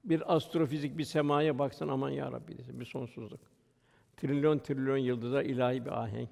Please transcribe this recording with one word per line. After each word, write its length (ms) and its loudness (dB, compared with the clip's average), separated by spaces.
Bir 300 2
astrofizik, 640 0
bir 60 -2
semaya 540 2
baksın, 300 -2
"Aman 220 0
ya 220 -4
Rabbi." 260 -10
desin, 220 -12
bir 40 -8
sonsuzluk. 560 -10
Trilyon 420 2
trilyon 380 0
yıldıza 460 0
ilahi 420 0
bir 180 -4
ahenk. 300 -4